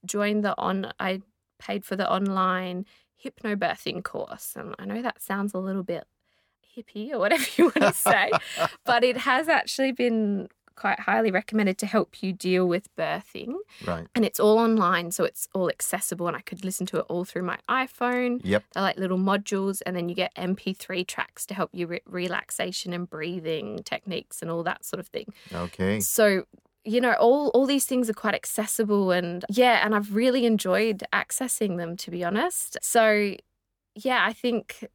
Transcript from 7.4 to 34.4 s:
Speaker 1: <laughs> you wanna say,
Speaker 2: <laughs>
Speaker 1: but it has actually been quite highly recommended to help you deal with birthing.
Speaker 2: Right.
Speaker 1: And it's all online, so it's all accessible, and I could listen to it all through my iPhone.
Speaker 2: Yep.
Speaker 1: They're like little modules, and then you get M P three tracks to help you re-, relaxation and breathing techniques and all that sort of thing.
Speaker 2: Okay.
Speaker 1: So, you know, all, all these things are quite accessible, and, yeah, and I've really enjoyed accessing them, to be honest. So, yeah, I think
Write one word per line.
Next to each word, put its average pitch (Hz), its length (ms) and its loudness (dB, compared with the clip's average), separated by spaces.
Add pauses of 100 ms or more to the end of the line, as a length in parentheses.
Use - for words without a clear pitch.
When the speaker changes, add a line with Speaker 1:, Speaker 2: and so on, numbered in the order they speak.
Speaker 1:
<laughs> - 60 -4
you 320 180 8
wanna 202 180 6
say, - 380 4 (260)
Speaker 2:
<laughs> - 280 -2
Speaker 1:
but 240 180 4
it 247 140 4
has 269 320 2
actually 269 420 2
been 220 560 0 (280)
quite - 260 -2
highly 220 280 2
recommended 196 480 0
to - 80 -4
help - 380 0
you 190 80 -2
deal 185 340 2
with 175 300 0
birthing. 165 580 -6 (320)
Speaker 2:
Right. 85 300 -4
Speaker 1:
And 233 80 4
it's - 160 -2
all 214 180 6
online, 185 540 4
so 175 140 0
it's - 280 -6
all 185 160 0
accessible, 175 600 -4
and 143 80 -6
I - 20 -8
could - 240 -12
listen 185 220 -4
to 175 140 -4
it - 100 -2
all 175 160 -2
through - 180 -6
my 180 140 -4 (100)
iPhone. 247 800 -2
Speaker 2:
Yep. 196 260 2
Speaker 1:
They're 196 120 -2
like 196 140 0
little 185 200 -2
modules, 196 680 0
and 180 120 -4
then 170 100 -2
you 175 80 -6
get 180 220 -2
M 185 180 -2
P - 160 -6
three 185 320 -6
tracks - 440 -8
to 190 60 -10
help 185 200 -4
you 175 140 -4
re-, 170 180 -8
relaxation 180 880 -6
and 175 160 -6
breathing 160 720 -6
techniques - 580 -8
and 165 80 -8
all 170 140 -4
that - 220 -4
sort - 160 -8
of 202 60 -14
thing. - 180 -10 (280)
Speaker 2:
Okay. 92 460 -2
Speaker 1:
So, 101 460 2 (400)
you 233 160 2
know, 240 180 4
all, 277 300 6
all 262 160 6
these 269 200 2
things 247 240 0
are 208 40 -2
quite 208 200 -2
accessible, 208 800 0
and, 175 380 0
yeah, 240 360 6
and 214 80 2
I've 208 220 0
really 247 300 4
enjoyed 208 680 2
accessing - 640 -2
them, 175 220 -6
to - 120 -12
be 175 140 -6
honest. 220 580 -2
So, 208 540 4 (600)
yeah, 240 300 2
I 214 60 2
think 226 640 -4